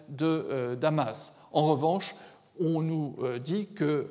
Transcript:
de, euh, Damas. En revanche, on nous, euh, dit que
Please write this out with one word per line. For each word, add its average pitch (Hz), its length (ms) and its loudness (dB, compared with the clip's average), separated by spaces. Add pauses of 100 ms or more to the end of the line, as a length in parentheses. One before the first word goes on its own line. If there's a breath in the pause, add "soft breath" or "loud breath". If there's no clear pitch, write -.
de, 160 400 0
euh, 127 280 -2
Damas. 135 580 0 (180 loud breath)
En 151 140 4
revanche, 156 480 2 (460 loud breath)
on 165 220 2
nous, 156 400 -2
euh, 123 180 -2
dit 180 260 -2
que 147 440 0